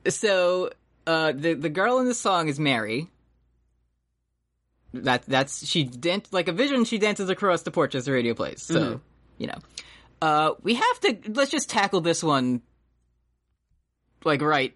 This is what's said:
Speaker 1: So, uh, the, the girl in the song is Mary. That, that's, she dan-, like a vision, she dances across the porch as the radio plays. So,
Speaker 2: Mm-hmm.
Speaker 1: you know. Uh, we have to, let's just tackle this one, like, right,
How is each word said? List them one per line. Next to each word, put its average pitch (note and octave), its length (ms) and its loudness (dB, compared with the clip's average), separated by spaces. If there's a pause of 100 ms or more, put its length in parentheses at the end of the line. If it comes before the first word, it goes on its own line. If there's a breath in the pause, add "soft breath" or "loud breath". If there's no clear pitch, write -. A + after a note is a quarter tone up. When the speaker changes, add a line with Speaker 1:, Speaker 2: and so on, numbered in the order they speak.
Speaker 1:
So, F#3 640 0 (380)
uh, D#3+ 260 2
the, D#3+ 220 0
the E3 140 -4
girl A3 300 2
in B3+ 60 2
the B3 80 0
song F3 340 0
is C#3+ 120 -4
Mary. B2+ 500 -2 (1800)
That, B2 320 0
that's, C3+ 420 -2
she D#3+ 160 0
dan-, D3 480 -2
like F3+ 160 0
a F3 60 -2
vision, B3+ 320 2
she A#3 120 -4
dances G#3 320 0
across F3+ 340 2
the E3+ 80 -6
porch D3 220 0
as C3 120 -4
the C#3 80 0
radio A#2+ 200 2
plays. - 300 -6
So, - 160 0
Speaker 2:
Mm-hmm. A#2+ 180 -2 (400)
Speaker 1:
you - 100 -6
know. - 120 -10 (640 loud breath)
Uh, D#3 320 2 (100)
we A3+ 120 2
have A4+ 260 0
to, B3 160 0 (160)
let's C#4 180 0
just D4 180 -4
tackle G3 320 2
this E3 220 0
one, B2+ 380 0 (1600)
like, D3 180 2
right, D3 340 2